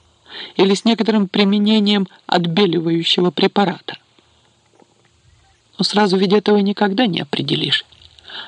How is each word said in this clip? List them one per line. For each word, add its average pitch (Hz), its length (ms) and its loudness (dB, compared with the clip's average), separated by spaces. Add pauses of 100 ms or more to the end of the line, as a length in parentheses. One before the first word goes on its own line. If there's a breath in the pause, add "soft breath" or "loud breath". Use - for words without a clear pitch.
(560 loud breath)
или 196 180 2
с - 120 -2
некоторым 220 420 2
применением 208 800 2 (180 soft breath)
отбеливающего 170 1040 0
препарата? 190 640 -2 (1800)
Ну, 202 60 -2
сразу 202 340 2
ведь 190 160 0
этого 208 240 2
никогда 202 480 0
не 175 160 -4
определишь, 143 640 -4 (640 loud breath)